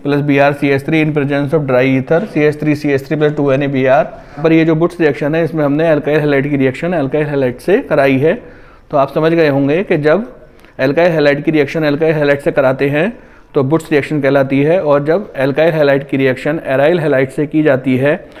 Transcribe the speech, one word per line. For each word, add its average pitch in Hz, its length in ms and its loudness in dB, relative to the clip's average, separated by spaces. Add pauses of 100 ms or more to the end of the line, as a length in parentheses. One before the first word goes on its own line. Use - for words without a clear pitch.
प्लस 143 180 0
बी 143 180 0
आर 139 140 4
सी 143 160 -2
एच 139 180 0
three 160 180 0
in 156 80 -2
presence 143 420 -2
of 151 120 0
dry 127 160 2 (100)
ether, 131 340 0
सी 156 140 -4
एच 147 200 0
थ्री 151 160 0
सी 147 140 -4
एच 135 160 -2
three 156 100 -4
plus 151 200 0
two 143 140 0
N 135 120 0
ए 143 60 -2
बी 131 180 0
आर। 143 180 4 (380)
पर 160 100 2
ये 160 120 4
जो 160 100 2
बुश 170 260 -2
रिएक्शन 147 340 0
है, 165 100 0
इसमें 156 200 -2
हमने 147 240 0
alkyl 151 320 0
halide 143 300 0
की 143 60 -2
reaction 131 380 -2
alkyl 156 320 -2
halide 135 320 -2
से 196 220 0
कराई 139 380 0
है। 160 160 2 (560)
तो 151 60 -2
आप 139 180 0
समझ 160 180 0
गए 165 160 2
होंगे 139 360 0
कि 160 140 -2
जब 156 340 0 (480)
alkyl 165 320 2
halide 147 320 2
की 160 60 -2
reaction 151 340 0
alkyl 151 300 0
halide 143 260 0
से 165 120 -2
कराते 135 360 0
हैं 156 240 -2 (420)
तो 139 100 0
बुश 160 260 -2
reaction 151 300 0
कहलाती 135 400 0
है, 160 220 2
और 143 220 0
जब 175 320 -2
alkyl 143 380 0
halide 143 340 0
की 139 80 -4
रिएक्शन 135 500 -2
aryl 143 340 2
halide 135 300 0
से 151 160 -4
की 156 160 0
जाती 131 340 0
है 139 160 0 (280)